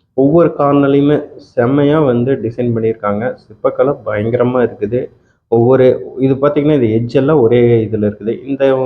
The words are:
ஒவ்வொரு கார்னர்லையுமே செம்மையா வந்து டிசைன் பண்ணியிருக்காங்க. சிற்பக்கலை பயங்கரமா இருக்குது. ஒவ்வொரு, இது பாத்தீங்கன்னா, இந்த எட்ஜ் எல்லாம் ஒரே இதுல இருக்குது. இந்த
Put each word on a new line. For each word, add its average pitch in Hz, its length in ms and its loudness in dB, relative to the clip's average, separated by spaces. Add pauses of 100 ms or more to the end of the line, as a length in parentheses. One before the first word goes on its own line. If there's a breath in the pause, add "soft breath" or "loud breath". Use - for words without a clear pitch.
(180)
ஒவ்வொரு 165 400 2
கார்னர்லையுமே 143 580 2 (200)
செம்மையா 143 640 0
வந்து 123 340 0
டிசைன் 117 400 -4
பண்ணியிருக்காங்க. 110 640 -4
சிற்பக்கலை - 580 -4 (120)
பயங்கரமா 117 560 -2
இருக்குது. 113 380 -4 (520)
ஒவ்வொரு, 127 340 4 (340)
இது 135 140 0
பாத்தீங்கன்னா, 143 400 0
இந்த 135 120 2
எட்ஜ் 113 300 -2
எல்லாம் 143 240 2
ஒரே 117 460 2
இதுல 104 180 -4
இருக்குது. 104 420 -6
இந்த 135 180 -6 (220)